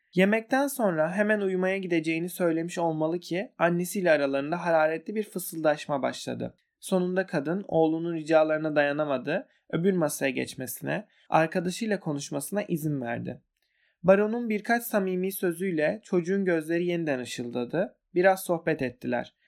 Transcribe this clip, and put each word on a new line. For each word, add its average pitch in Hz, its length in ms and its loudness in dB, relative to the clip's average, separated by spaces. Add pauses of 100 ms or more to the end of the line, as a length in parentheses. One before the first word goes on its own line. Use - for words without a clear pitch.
(140)
Yemekten 226 520 2
sonra 175 460 0
hemen 208 280 2
uyumaya 190 380 0
gideceğini 170 500 0
söylemiş 170 500 -2
olmalı 160 400 0
ki 180 400 -6
annesiyle 175 520 2
aralarında 143 540 2
hararetli 160 500 2
bir 214 100 -2
fısıldaşma 156 760 -2
başladı. 123 520 -4 (260)
Sonunda 185 460 0
kadın 165 420 -2
oğlunun 165 460 2
ricalarına 156 640 2
dayanamadı, 143 720 0 (220)
öbür 175 220 2
masaya 147 380 0
geçmesine, 131 760 -6 (220)
arkadaşıyla 185 720 0
konuşmasına 147 600 -4
izin 151 380 -2
verdi. 117 400 -6 (600)
Baronun 214 460 4
birkaç 220 340 0
samimi 190 500 -2
sözüyle 170 680 -2
çocuğun 190 420 0
gözleri 170 420 0
yeniden 165 320 0
ışıldadı. 123 760 -4 (180)
Biraz 185 300 4
sohbet 165 380 -2
ettiler. 123 520 -4 (140)